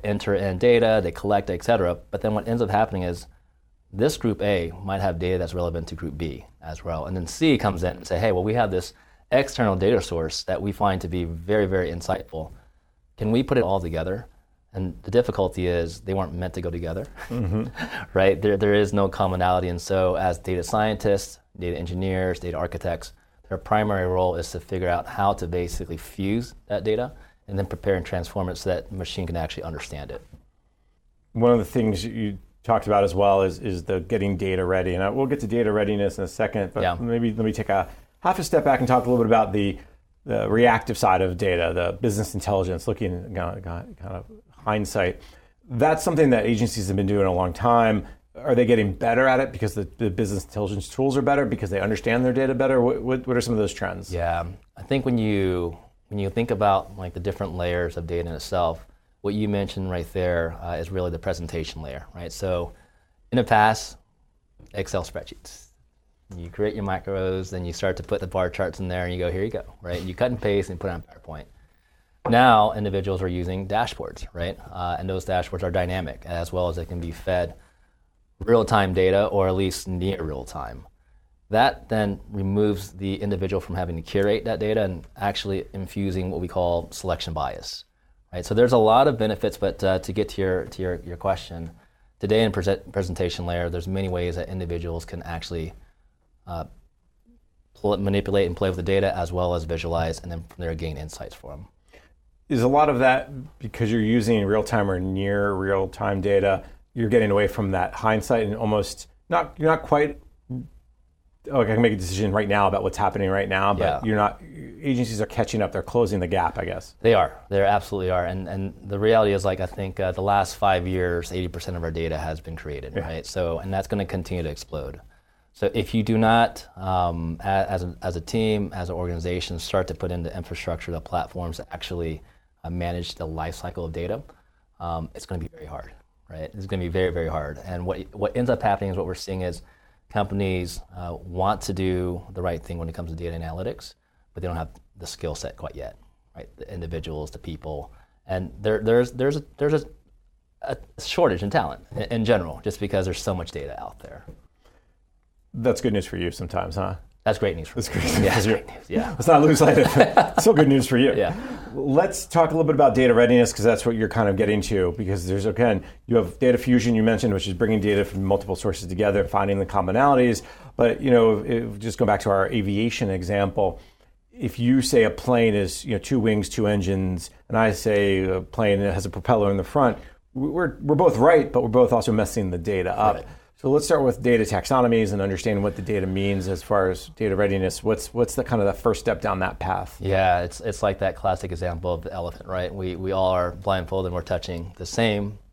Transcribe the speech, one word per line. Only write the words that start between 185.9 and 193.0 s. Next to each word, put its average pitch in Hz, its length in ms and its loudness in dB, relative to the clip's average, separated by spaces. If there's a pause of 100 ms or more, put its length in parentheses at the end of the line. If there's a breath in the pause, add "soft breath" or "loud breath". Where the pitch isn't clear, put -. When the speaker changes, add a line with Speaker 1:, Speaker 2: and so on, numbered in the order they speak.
Speaker 2:
means 95 400 0
as 92 160 -4
far 98 260 2
as 87 200 -6
data 101 260 -2
readiness. 95 480 0
What's, 107 280 0
what's 117 220 0
the 127 100 -2
kind 120 160 0
of 101 60 4
the 101 80 2
first - 280 0
step 110 200 -2
down 101 180 0
that 92 200 -2
path? 95 400 -4
Speaker 1:
Yeah, 92 420 2
it's, - 200 -8
it's 104 200 -6
like 98 160 0
that 95 180 -2
classic 92 360 -2
example 87 420 -4
of 82 80 -4
the - 100 -10
elephant, 87 380 -10
right? 90 240 -4
We, 92 220 -6
we 95 160 -4